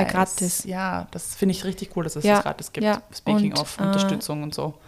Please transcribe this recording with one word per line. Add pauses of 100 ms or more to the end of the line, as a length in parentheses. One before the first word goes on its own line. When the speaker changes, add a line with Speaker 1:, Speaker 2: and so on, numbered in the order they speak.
Speaker 1:
weiß.
Speaker 2:
gratis.
Speaker 1:
Ja,
das
finde
ich
richtig
cool,
dass
es
Speaker 2:
Ja,
Speaker 1:
das
gratis
gibt.
Speaker 2:
ja. (160)
Speaker 1:
Speaking
Speaker 2:
Und,
Speaker 1:
of
Speaker 2:
äh,
Speaker 1:
Unterstützung
und
so. (140)